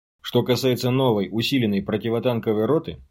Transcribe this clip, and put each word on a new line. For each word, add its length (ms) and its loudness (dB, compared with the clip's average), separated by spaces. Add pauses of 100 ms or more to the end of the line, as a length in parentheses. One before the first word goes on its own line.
(220)
Что 200 0
касается 480 0
новой 420 2
усиленной 520 0
противотанковой 840 -2
роты, 320 -2 (140)